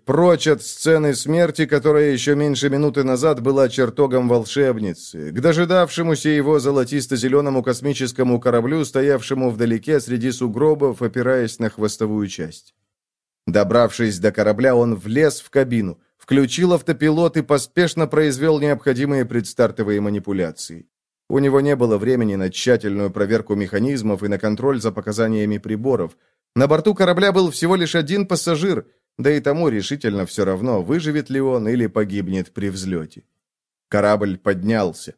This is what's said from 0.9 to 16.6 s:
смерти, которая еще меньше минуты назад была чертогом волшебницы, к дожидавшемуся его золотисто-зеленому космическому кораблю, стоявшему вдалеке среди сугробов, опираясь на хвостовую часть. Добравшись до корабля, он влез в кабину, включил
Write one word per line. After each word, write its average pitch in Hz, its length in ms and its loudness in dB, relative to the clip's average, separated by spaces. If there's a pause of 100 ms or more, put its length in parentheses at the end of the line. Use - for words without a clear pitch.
смерти, 160 500 0
которая 147 460 2
еще 135 240 0
меньше 143 340 0
минуты 139 340 0
назад 131 380 0
была 135 280 2
чертогом 127 600 0
волшебницы, 110 1000 -2
к 101 100 -6
дожидавшемуся 165 880 2
его 147 300 2
золотисто-зеленому 131 1040 0
космическому 123 760 -2
кораблю, 123 460 0
стоявшему 131 640 0
вдалеке 117 500 0
среди 120 320 -2
сугробов, 127 720 0
опираясь 123 560 -2
на 110 120 -2
хвостовую 107 580 -2
часть. - 480 -14 (720)
Добравшись 104 720 2
до 101 120 2
корабля, 107 440 2
он 120 200 2
влез 120 460 0
в - 80 -20
кабину, 117 480 0 (200)
включил 139 560 2